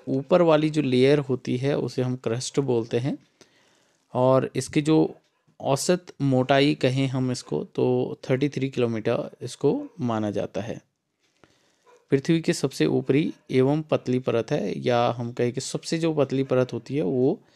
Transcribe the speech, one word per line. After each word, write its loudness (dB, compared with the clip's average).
ऊपर 2
वाली 4
जो -2
लेयर 4
होती -4
है -2
उसे -4
हम -2
क्रस्ट -4
बोलते 0
हैं, -2
और 4
इसकी -2
जो 2
औसत -2
मोटाई 4
कहें 0
हम -2
इसको -6
तो -2
थर्टी 0
थ्री -4
किलोमीटर -2
इसको -2
माना -2
जाता -4
है। -10
पृथ्वी 2
की 0
सबसे -2
ऊपरी 0
एवं 2
पतली -2
परत -2
है, -4
या 2
हम -4
कहें -2
कि -8
सबसे -6
जो 0
पतली 0
परत 0
होती -8
है -2
वो 0